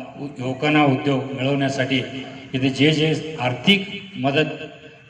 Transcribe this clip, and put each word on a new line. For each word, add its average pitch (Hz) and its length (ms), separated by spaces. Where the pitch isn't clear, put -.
उ-, 143 60
युवकांना 147 460
उद्योग 135 400
मिळवण्यासाठी 131 800
इथे 135 160
जे 139 200
जे 156 500
आर्थिक 147 460
मदत 143 460